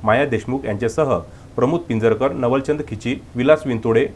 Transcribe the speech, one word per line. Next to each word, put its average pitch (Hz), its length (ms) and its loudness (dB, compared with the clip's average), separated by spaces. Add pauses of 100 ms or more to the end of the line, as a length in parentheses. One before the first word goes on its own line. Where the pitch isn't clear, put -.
माया 131 200 4
देशमुख 127 400 -4
यांच्यासह 113 540 0 (380)
प्रमोद 120 240 2
पिंजरकर, 113 520 0
नवलचंद 131 560 0
खिची, 117 280 -6 (180)
विलास 135 320 2
विंतोडे 117 500 2